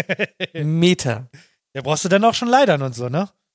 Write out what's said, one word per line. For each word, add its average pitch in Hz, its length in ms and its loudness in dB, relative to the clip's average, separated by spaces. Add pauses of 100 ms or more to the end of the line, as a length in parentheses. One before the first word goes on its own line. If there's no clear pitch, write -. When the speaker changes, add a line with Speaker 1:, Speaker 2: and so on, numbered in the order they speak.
(280)
Speaker 1:
<laughs> - 260 -10
Speaker 2:
Meter. 156 760 0 (440)
Speaker 1:
Ja, 135 80 -8
brauchst 147 240 -2
du 175 40 -2
dann 202 160 2
auch 226 80 4
schon 233 160 -4
Leitern 240 340 4
und 131 100 -6
so, 123 160 -6
ne? 175 200 -2 (260)